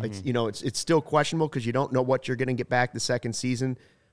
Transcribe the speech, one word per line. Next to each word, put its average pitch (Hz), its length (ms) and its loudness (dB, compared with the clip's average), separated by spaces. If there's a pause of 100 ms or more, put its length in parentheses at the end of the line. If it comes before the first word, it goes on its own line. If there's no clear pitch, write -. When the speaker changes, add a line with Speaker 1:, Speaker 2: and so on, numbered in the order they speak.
Speaker 1:
It's, 104 160 -6
Speaker 2:
Mm-hmm. 92 80 -8
Speaker 1:
you 123 60 0
know, 117 140 2
it's, 101 140 -6
it's - 180 -4
still 160 220 4
questionable 156 480 2
'cause 117 160 -4
you 120 60 0
don't 131 220 0
know 131 80 4
what 127 260 0
you're 127 100 -2
gonna 127 160 0
get 120 160 -4
back 123 240 2
the 113 60 -6
second 120 340 -2
season. 127 440 -2 (360)